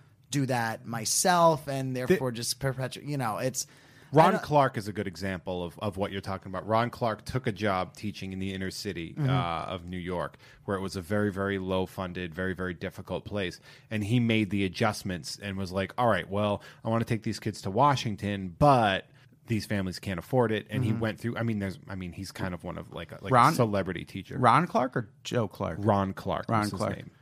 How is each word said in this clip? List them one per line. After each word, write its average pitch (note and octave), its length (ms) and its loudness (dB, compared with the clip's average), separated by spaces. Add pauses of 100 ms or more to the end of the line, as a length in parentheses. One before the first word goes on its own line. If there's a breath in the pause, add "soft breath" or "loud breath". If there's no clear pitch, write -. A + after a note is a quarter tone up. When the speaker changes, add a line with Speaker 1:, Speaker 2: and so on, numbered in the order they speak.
(300 soft breath)
Speaker 1:
do C#3 160 2
that A#2 400 0
myself, D#3+ 800 4
and C3+ 280 -2
Speaker 2:
The B2+ 100 -2
Speaker 1:
therefore C3 260 4
just A#2 280 -4
perpetuate, C3 460 -4
you C#3+ 100 -4
know, A2+ 220 -2
it's B2+ 280 -2 (460 soft breath)
Speaker 2:
Ron D#3 160 10
Speaker 1:
I - 40 8
don't G#3+ 100 0
Speaker 2:
Clark C#3 340 4
is G#2 120 -6
a G#2 40 -6
good G2 140 -4
example F2+ 560 -4
of, E2+ 180 -8
of G#2 160 -2
what F#2+ 140 0
you're F#2+ 100 -6
talking F#2+ 300 -8
about. F2+ 160 -6
Ron A2+ 240 2
Clark A2 340 -4
took - 220 -4
a A2+ 60 0
job F#2 420 0
teaching F#2+ 380 -8
in F#2+ 80 -8
the G2 120 -4
inner F#2+ 180 -4
city, F2 460 -8
Speaker 1:
Mm-hmm. C#3+ 140 0
Speaker 2:
uh, F2 420 0
of F2 140 -8
New F2+ 120 -8
York, E2+ 380 -6 (280 soft breath)
where G2 120 -2
it F#2+ 40 -4
was F#2+ 160 -6
a F#2+ 40 -2
very, G#2 320 0
very G2 260 0
low-funded, F#2 760 -4
very, F#2 200 -2
very F2+ 200 -4
difficult F2+ 500 -8
place. G2 360 -6 (300 loud breath)
And G#2+ 140 -2
he A2+ 140 4
made A2 320 4
the G2 140 2
adjustments F#2+ 760 -2
and G2 160 -6
was F#2+ 140 -6
like, F#2+ 260 -2
"All B2 120 4
right, F#2 200 2
well, G2+ 320 0 (240 loud breath)
I A#2 40 -4
wanna A2+ 160 0
take A2 180 -2
these G#2+ 180 -4
kids - 220 -6
to G2+ 80 -4
Washington, G2+ 880 0
but A#2 480 6 (400 soft breath)
these A2 200 -2
families F#2+ 340 -2
can't F#2+ 180 -6
afford A#2+ 320 2
it." G#2+ 200 -2
And A2 140 0
he B2 60 2
Speaker 1:
Mm-hmm. A2+ 100 0
Speaker 2:
went A2 200 -2
through, A#2 160 -4
I A2+ 80 -4
mean, A2+ 160 0
there's, F#2+ 180 -4 (100)
I G2 60 -8
mean, F#2 180 -8
he's F#2+ 200 -12
kind F#2+ 200 -6
of F2 120 -10
one E2+ 140 -8
of, E2 140 -12
like, E2 200 -10
a, E2+ 80 -14
like, G2 120 -2
Speaker 3:
Ron B2+ 200 8
Speaker 2:
a D#3 40 -2
celebrity F#2+ 480 0
teacher. - 340 -10
Speaker 3:
Ron B2+ 280 6
Clark A#3+ 300 -2
or A2+ 120 -4 (140)
Joe A2+ 240 -2
Clark? F2+ 360 -6
Speaker 2:
Ron G2 320 4
Clark - 340 -4
Speaker 3:
Ron A2+ 140 2
Speaker 2:
was G#2 80 0
his G2 80 -6
Speaker 3:
Clark. G#2 180 -2
Speaker 2:
name. - 140 -14 (120)